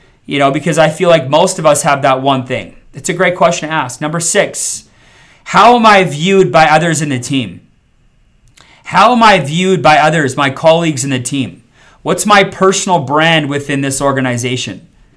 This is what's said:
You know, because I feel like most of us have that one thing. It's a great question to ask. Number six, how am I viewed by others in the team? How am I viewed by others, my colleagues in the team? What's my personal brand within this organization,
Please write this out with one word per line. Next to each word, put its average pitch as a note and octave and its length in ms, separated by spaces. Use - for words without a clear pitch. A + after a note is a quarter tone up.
You D3 100
know, C#3 140
because D#3 260
I D#3+ 140
feel F3 180
like D#3 180
most D#3+ 300
of E3 80
us D3 160
have C#3 220
that C3+ 180
one C3 240
thing. A#2 320
It's - 160
a - 40
great F3 220
question E3+ 320
to D#3 60
ask. C3+ 260
Number D3+ 200
six, - 680
how G#3+ 300
am A3+ 120
I G3 160
viewed E3 480
by D#3+ 140
others D#3+ 360
in D3+ 80
the B2+ 100
team? A#2+ 480
How G3 280
am A#3 120
I G#3 160
viewed E3+ 420
by D3+ 160
others, D3+ 400
my C#3 140
colleagues D#3+ 520
in C#3 60
the C3 100
team? B2 420
What's D#3 220
my G#3 180
personal F#3+ 560
brand D3+ 500
within C#3+ 300
this C#3 220
organization, B2+ 880